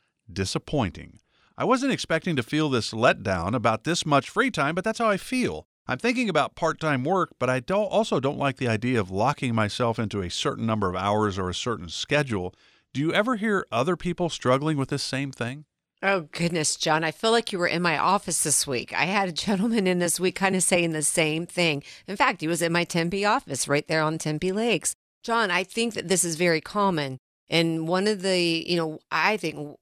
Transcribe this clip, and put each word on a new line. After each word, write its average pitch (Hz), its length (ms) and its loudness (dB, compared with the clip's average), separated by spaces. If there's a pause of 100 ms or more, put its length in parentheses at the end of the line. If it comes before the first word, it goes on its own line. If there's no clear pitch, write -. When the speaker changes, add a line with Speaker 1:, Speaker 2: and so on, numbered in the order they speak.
(320)
Speaker 1:
disappointing. 95 840 -4 (380)
I 123 80 -4
wasn't 254 260 2
expecting 160 460 -2
to 120 80 2
feel 151 260 0
this 117 220 0
letdown 104 640 2
about 113 260 0
this 165 240 -2
much 143 240 2
free 240 220 0
time, 156 240 0
but 185 80 -4
that's 220 160 -4
how 226 80 2
I 202 80 2
feel. 170 500 -4 (220)
I'm 127 100 -4
thinking 240 300 0
about 151 260 2
part-time 156 480 0
work, 170 280 0 (100)
but 127 100 2
I 131 80 2
don't, 190 300 0
also 196 320 2
don't 139 180 -2
like 135 200 0
the 123 100 0
idea 113 320 2
of 92 100 -2
locking 120 420 0
myself 113 460 0
into 107 240 -2
a 87 80 -4
certain 127 340 -4
number 107 240 0
of 90 60 -2
hours 101 460 0
or 92 80 -2
a 90 60 -4
certain 92 340 -6
schedule. 113 640 -2 (400)
Do 127 60 -2
you 156 120 0
ever 208 220 2
hear 208 380 -2
other 143 240 0
people 175 320 -2
struggling 143 480 2
with 135 140 -2
this - 120 -4
same 135 300 -6
thing?" 131 320 -8 (360)
Speaker 2:
Oh, 190 300 0
goodness, 170 460 -2
John. 160 260 2
I 160 80 0
feel 226 220 0
like 226 180 2
you 190 80 -4
were 175 80 0
in 170 160 0
my 160 160 2
office 185 460 0
this 147 240 2
week. 123 240 -4
I 135 140 0
had 196 220 0
a 170 40 -6
gentleman 202 560 0
in 180 100 4
this 175 220 0
week 180 160 0
kinda 185 240 2
saying 170 320 2
the 156 100 -4
same 160 420 0
thing. 165 380 0 (240)
In 185 80 -6
fact, 254 260 2
he 156 60 -2
was 165 160 0
in 170 80 2
my 170 140 2
Tempe 170 400 0
office 208 420 0
right 143 220 0
there 160 140 2
on 156 140 0
Tempe 156 360 -2
Lakes. 214 420 0 (300)
John, 226 260 0
I 180 140 0
think 233 300 -4
that 170 120 -6
this 175 160 2
is 170 140 -2
very 165 240 2
common. 160 580 0 (320)
And 160 380 2
one 185 180 2
of 214 140 0
the, 175 460 2
you 175 100 0
know, 160 220 -2 (120)
I 180 280 2
think 156 160 -4
w-, 147 280 -10